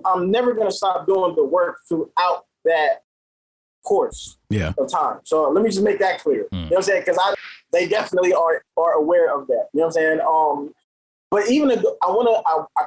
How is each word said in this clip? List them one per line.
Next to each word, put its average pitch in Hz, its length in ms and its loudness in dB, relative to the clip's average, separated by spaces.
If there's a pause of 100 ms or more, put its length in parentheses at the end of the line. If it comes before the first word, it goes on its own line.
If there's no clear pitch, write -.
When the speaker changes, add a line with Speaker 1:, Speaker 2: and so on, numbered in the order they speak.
Speaker 1:
I'm 185 260 0
never 247 240 0
gonna 214 160 -2
stop 180 360 -4
doing 185 300 0
the 151 80 4
work 175 440 0
throughout 175 580 -4 (180)
that 151 380 0 (840)
course - 540 -2 (120)
Speaker 2:
Yeah. 95 280 -2
Speaker 1:
of 131 120 -4
time. 143 340 -2
So 156 260 0
let 190 120 2
me 220 80 2
just 190 140 -2
make 202 160 0
that 185 200 0
clear. 117 240 -2
Speaker 3:
Mm. - 80 -10
Speaker 1:
You 185 60 -6
know - 120 -6
what 175 80 4
I'm 190 40 2
saying? 190 220 0
'Cause 175 160 0
I, 196 140 0 (380)
they 175 140 2
definitely 180 460 0
are, 165 300 2 (140)
are 165 180 2
aware 160 420 2
of 135 120 -10
that. - 240 -2
You 151 80 -2
know 165 60 2
what - 0 -
I'm 160 60 -4
saying? 160 340 0
Um, 151 480 0 (560)
but 202 200 0
even 285 200 4
if, 208 100 0 (220)
I 180 80 2
wanna, 226 360 2
I, 160 180 0 (140)
I - 80 0